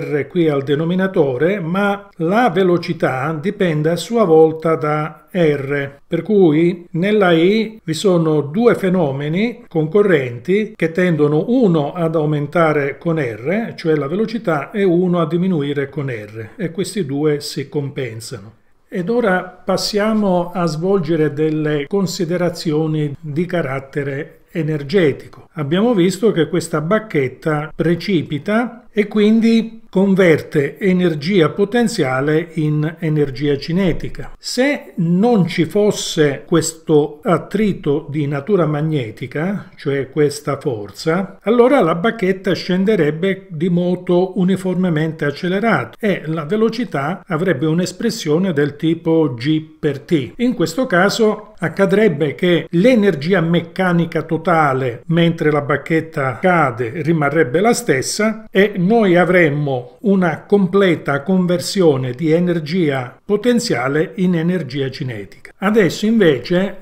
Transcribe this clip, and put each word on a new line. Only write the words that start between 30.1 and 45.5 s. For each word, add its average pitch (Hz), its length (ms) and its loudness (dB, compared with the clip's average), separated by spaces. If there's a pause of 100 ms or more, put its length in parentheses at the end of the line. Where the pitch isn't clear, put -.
energia 180 720 2
potenziale 160 1040 0
in 151 460 -2
energia 143 580 0
cinetica. - 800 -2
Se - 580 -2
non 185 520 2
ci 160 180 0
fosse 202 800 0
questo 156 800 0
attrito 165 840 -2
di 143 180 -4
natura 151 380 0
magnetica, 151 1080 -4
cioè 139 340 -4
questa 147 480 0
forza, 156 840 -4
allora 240 380 4
la - 140 2
bacchetta 190 580 -2
scenderebbe 185 960 0
di 170 200 -2
moto 180 680 0
uniformemente 180 840 0
accelerato 175 760 -2